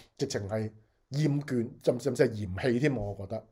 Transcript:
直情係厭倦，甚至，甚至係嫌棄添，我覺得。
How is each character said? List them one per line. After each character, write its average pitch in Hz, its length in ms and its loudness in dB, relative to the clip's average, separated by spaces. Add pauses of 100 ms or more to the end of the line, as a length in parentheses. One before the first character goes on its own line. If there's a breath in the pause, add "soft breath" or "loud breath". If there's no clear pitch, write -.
(180 loud breath)
直 139 80 0
情 117 220 -4
係 107 220 -2 (420)
厭 143 320 2
倦， 120 240 0 (160)
甚 123 120 4
至， 120 80 -8
甚 127 100 0
至 127 140 6
係 110 80 -4
嫌 95 200 -4
棄 120 240 2
添， 139 160 4
我 101 200 -4
覺 98 100 -10
得。 - 260 -8